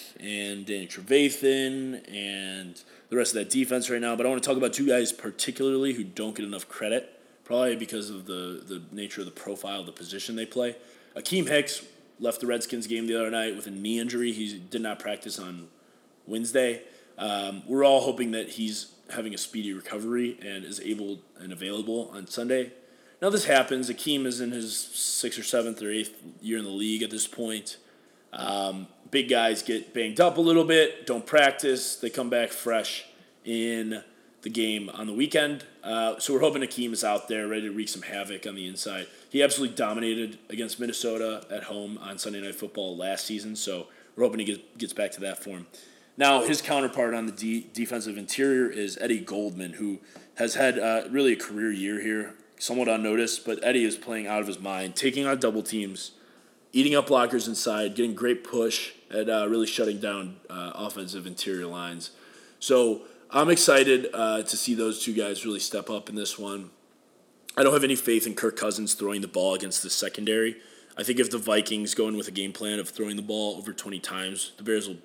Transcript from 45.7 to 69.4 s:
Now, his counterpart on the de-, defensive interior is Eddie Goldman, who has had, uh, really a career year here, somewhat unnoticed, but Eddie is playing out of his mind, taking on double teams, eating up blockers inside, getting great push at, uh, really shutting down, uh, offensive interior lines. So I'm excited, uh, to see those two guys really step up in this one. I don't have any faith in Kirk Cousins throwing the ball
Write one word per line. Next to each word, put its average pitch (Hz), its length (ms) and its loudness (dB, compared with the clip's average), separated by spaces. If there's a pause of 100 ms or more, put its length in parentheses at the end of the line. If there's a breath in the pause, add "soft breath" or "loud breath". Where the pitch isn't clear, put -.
Now, 139 280 8
his 151 180 2
counterpart 127 520 2
on 113 120 -2
the 107 60 -4
de-, 113 400 -2
defensive 110 440 -4
interior 127 520 4
is 101 320 -4
Eddie 117 180 2
Goldman, 92 540 -4
who 101 260 -4 (380 loud breath)
has 117 180 0
had, 131 240 4
uh, 113 320 2
really 131 220 6
a 104 40 4
career 107 360 -2
year 101 280 -2
here, 107 340 -2 (260)
somewhat 123 280 0
unnoticed, 110 580 2
but 110 160 -2
Eddie 123 220 6
is 107 120 0
playing 110 300 -6
out 107 140 0
of 104 80 -2
his 90 100 -6
mind, 95 380 -4
taking 135 280 0
on 135 140 2
double 110 240 2
teams, 101 480 -6 (600 soft breath)
eating 139 200 6
up 143 140 6
blockers 123 400 4
inside, 107 480 -2
getting 117 220 2
great 120 260 2
push - 520 0 (180)
at, 110 180 0
uh, 107 180 2
really 113 180 4
shutting 107 340 0
down, 98 380 -6 (120)
uh, 90 240 -8
offensive 98 500 -8
interior 90 420 -4
lines. 87 440 -8 (480 loud breath)
So 120 440 6 (280 loud breath)
I'm 151 180 6
excited, 135 640 8
uh, 110 300 2
to 107 140 -2
see 120 180 0
those 110 300 0
two 117 80 -2
guys 104 340 -2
really 104 140 -2
step - 280 -4
up 104 200 -6
in 104 80 -8
this 104 200 -4
one. 101 340 -8 (840)
I 135 60 6
don't 135 100 8
have 143 120 4
any 135 100 2
faith 117 320 2
in 107 80 -4
Kirk 107 220 0
Cousins 107 380 -2
throwing 101 260 -2
the 98 80 -6
ball 92 260 2